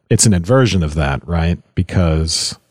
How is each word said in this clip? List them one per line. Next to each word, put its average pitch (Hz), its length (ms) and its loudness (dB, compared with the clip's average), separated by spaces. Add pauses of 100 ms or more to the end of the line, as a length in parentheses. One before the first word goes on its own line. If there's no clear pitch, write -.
it's - 180 2
an 110 80 4
inversion 95 480 2
of 76 120 -4
that, 69 320 -2
right? 82 320 -2 (160)
Because 80 840 -2 (140)